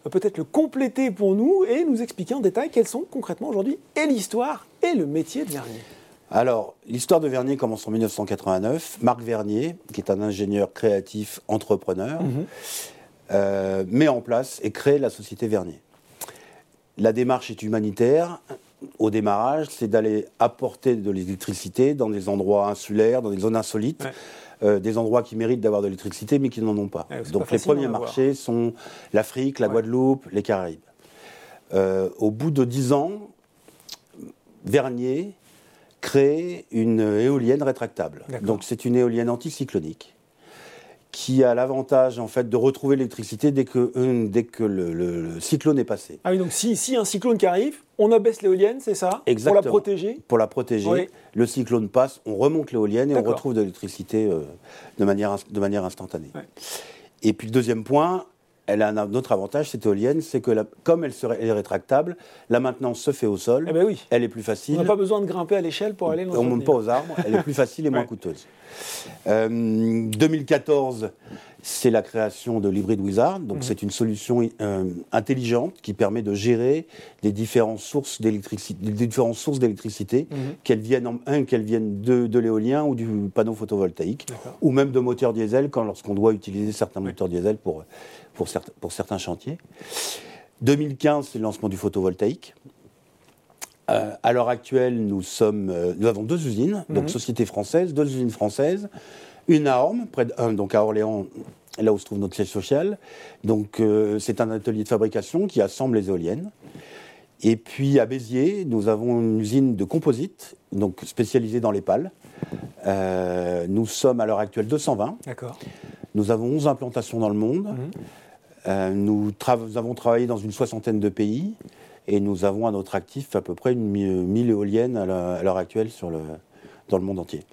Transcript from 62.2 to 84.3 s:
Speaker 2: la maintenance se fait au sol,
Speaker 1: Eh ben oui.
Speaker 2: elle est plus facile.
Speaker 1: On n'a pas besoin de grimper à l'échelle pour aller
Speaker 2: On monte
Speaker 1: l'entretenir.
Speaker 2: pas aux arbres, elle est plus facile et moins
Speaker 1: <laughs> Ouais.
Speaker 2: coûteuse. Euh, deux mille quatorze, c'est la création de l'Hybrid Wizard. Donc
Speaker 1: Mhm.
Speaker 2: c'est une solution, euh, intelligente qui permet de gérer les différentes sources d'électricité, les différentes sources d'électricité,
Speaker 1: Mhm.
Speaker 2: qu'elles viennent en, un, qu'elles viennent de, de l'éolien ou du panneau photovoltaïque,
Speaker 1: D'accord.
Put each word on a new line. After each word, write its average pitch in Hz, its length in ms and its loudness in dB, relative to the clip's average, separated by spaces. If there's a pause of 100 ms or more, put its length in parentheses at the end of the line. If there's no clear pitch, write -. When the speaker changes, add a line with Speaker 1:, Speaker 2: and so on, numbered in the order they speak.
Speaker 2:
la 120 100 4
maintenance 127 400 -2
se - 120 0
fait 131 140 -2
au 104 120 2
sol, 131 320 2
Speaker 1:
Eh - 20 0
ben 165 140 4
oui. 208 240 -2
Speaker 2:
elle 120 140 4
est 120 40 0
plus 110 160 -8
facile. 113 320 -2
Speaker 1:
On 175 60 2
n'a - 40 2
pas 202 120 4
besoin 202 240 0
de 196 40 -2
grimper 180 300 -2
à 190 60 0
l'échelle 202 340 -4
pour 180 140 -2
aller 165 160 -2
Speaker 2:
On 127 180 0
monte 123 220 0
Speaker 1:
l'entretenir. - 0 -
Speaker 2:
pas 139 80 6
aux 113 160 0
arbres, 151 260 0 (100)
elle 214 100 0
est 180 80 4
plus 147 100 -4
facile 143 320 0
et 147 40 2
moins 127 120 0
Speaker 1:
<laughs> - 0 -
Ouais. 117 60 -2
Speaker 2:
coûteuse. 87 380 -10 (800)
Euh, 110 220 2 (640)
deux 110 180 2
mille 156 160 0
quatorze, 135 680 0 (500)
c'est - 280 2
la 113 120 4
création 113 580 -4
de 101 80 0
l'Hybrid 98 320 0
Wizard. 113 400 2
Donc 123 200 -6
Speaker 1:
Mhm. 135 40 -6
Speaker 2:
c'est 120 180 -4
une 104 80 -4
solution, 117 580 0 (120)
euh, 101 240 -2 (300)
intelligente 120 680 0
qui 107 120 -8
permet 110 280 0
de 101 120 -2
gérer 120 540 2 (360)
les 104 80 2
différentes 110 480 0
sources - 400 -6
d'électricité, 104 640 -4
les 107 60 -2
différentes 120 440 0
sources 143 240 -2
d'électricité, 113 720 0
Speaker 1:
Mhm. 147 80 -8 (280)
Speaker 2:
qu'elles 110 160 2
viennent 123 260 0
en, 117 180 -4
un, 143 200 2
qu'elles 117 180 0
viennent 107 380 -2
de, 123 260 2
de 113 120 2
l'éolien 113 440 0
ou 143 120 0
du 113 120 -4 (260)
panneau 110 200 2
photovoltaïque, 101 720 -2
Speaker 1:
D'accord. - 340 -14